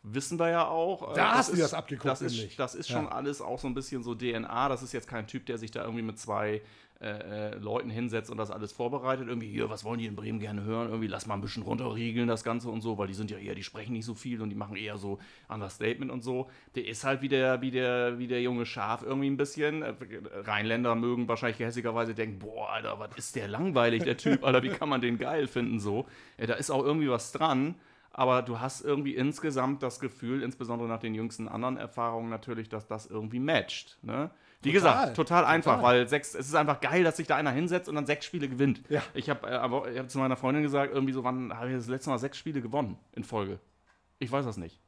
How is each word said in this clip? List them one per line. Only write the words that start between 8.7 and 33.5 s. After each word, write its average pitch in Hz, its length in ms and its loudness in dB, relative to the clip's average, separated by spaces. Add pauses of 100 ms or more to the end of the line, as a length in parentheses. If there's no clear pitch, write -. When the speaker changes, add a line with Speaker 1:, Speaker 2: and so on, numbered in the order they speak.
Speaker 1:
vorbereitet. 131 560 -2
Irgendwie, 117 220 -6
"Hier, 110 180 -2
was 104 160 -8
wollen 117 140 -4
die 113 80 -4
in 104 100 -8
Bremen 107 240 -4
gerne 104 240 -6
hören? 113 240 -2
Irgendwie, 110 200 -2
lass - 180 -6
mal 107 80 -4
ein 101 80 -4
bisschen 110 200 -6
runterriegeln, 117 640 0
das 113 160 2
Ganze 117 280 -2
und 110 100 -4
so, 110 160 -2
weil 101 100 0
die 95 60 -6
sind 101 180 -4
ja 104 60 -8
eher, 101 180 -8
die 95 100 -8
sprechen 110 280 -8
nicht 110 140 -4
so 117 80 -6
viel 117 260 -6
und 107 80 -2
die 101 80 -4
machen 104 200 -6
eher 104 200 -6
so 98 220 -4 (320)
Understatement 113 600 -2
und 127 120 -6
so." 127 260 -2 (260)
Der 123 120 -4
ist 113 180 -6
halt 135 160 2
wie 135 80 -2
der, 131 320 4
wie 131 100 0
der, 123 480 2
wie 123 80 -4
der 123 140 0
junge 123 240 0
Schaf 113 380 -2
irgendwie 135 260 0
ein 139 80 2
bisschen. 151 460 0
Äh, 117 100 -4 (520)
Rheinländer 110 500 2
mögen 120 340 2
wahrscheinlich 117 300 0
gehässigerweise 117 560 -2
denken, 107 240 -4
"Boah, 107 320 -8
Alter, 107 280 -4
was 107 180 -8
ist - 200 -8
der 110 100 -4
langweilig, 120 580 4
der 127 120 4
Typ, 139 260 4
Alter, 131 200 8
wie - 80 0
kann 151 180 -2
man 131 140 2
den 120 160 2
geil 143 300 0
finden, 113 320 0
so?" 104 260 -2 (320)
Äh, 113 80 0
da 117 80 0
ist - 160 -4
auch 135 120 4
irgendwie 147 280 4
was 117 200 0
dran, 151 440 2 (360)
aber 127 300 4
du 120 180 -4
hast 127 220 -6
irgendwie 143 340 0
insgesamt 139 680 0
das 127 180 -4
Gefühl, 131 420 -4
insbesondere 120 460 -4
nach 113 120 -2
den 113 140 -4
jüngsten 110 320 -4
anderen 120 300 -2
Erfahrungen 117 540 -2
natürlich, 113 400 -6
dass 107 160 -6
das 110 200 -6
irgendwie 110 320 -4
matcht, 135 600 0